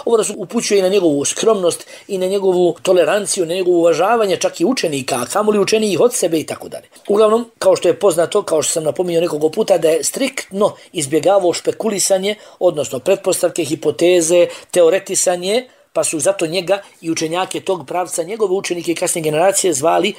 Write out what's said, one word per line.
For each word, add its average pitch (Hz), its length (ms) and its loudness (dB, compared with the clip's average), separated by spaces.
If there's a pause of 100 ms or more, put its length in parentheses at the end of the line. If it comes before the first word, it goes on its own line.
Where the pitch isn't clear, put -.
Ovo 233 120 2
nas 202 200 0
upućuje 208 420 -2
i 190 40 2
na 185 60 2
njegovu 165 360 2
skromnost 190 600 0 (220)
i 196 100 -6
na 185 80 -2
njegovu 185 560 2
toleranciju, 180 640 2
na 165 80 -4
njegovo 180 240 2
uvažavanje 175 580 2
čak 180 240 -2
i 165 40 0
učenika, 143 520 -2
a 123 100 -4
kamoli 208 320 0
učenijih 202 420 0
od 240 140 2
sebe 165 240 -2
i 139 80 -6
tako - 220 -10
dalje. - 180 -16 (220)
Uglavnom, 220 500 2
kao 185 180 4
što 180 120 0
je 160 100 2
poznato, 175 440 2
kao 156 200 0
što - 100 -4
sam 160 120 -4
napominjao 170 380 -2
nekoliko 156 260 0
puta, 202 300 0
da 160 100 2
je 160 160 0
striktno 202 680 -2 (180)
izbjegavao 165 600 2
špekulisanje, 190 800 -2 (240)
odnosno 151 400 -2
pretpostavke, 180 640 0
hipoteze, 165 840 2 (240)
teoretisanje, 185 1000 0 (240)
pa 160 120 0
su 160 160 -4
zato 185 260 0
njega 180 320 -2 (220)
i 165 100 -6
učenjake 165 500 -4
tog 175 260 -4
pravca, 175 360 -4
njegove 196 320 -4
učenike 175 380 -4
i - 20 -4
kasnije 170 280 -4
generacije 175 500 2
zvali 170 460 0